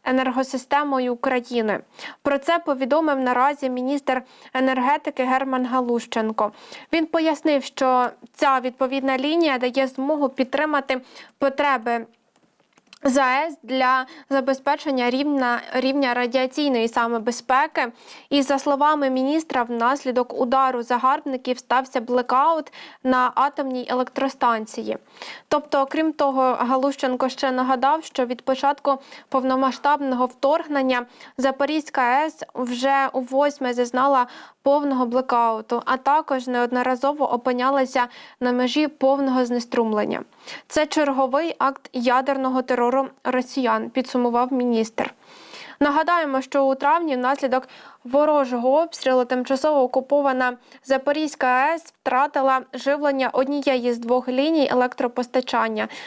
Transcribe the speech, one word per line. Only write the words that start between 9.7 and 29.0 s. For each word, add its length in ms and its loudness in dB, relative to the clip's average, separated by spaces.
змогу 420 -2
підтримати 720 -2
потреби 680 0
З 120 2
А 280 2
С 160 -8
для 440 0
забезпечення 800 0
рівня, 500 0
рівня 420 0
радіаційної 760 0
саме 300 0
безпеки. 760 -2
І, 120 2
за 160 0
словами 520 2
міністра, 520 0
внаслідок 800 -2
удару 420 2
загарбників 760 -2
стався 420 -2
блекаут 720 0
на 320 2
атомній 560 -2
електростанції. 1080 -2
Тобто, 320 0
окрім 320 0
того, 460 2
Галущенко 720 0
ще 240 -2
нагадав, 520 2
що 220 -2
від 160 -8
початку 560 0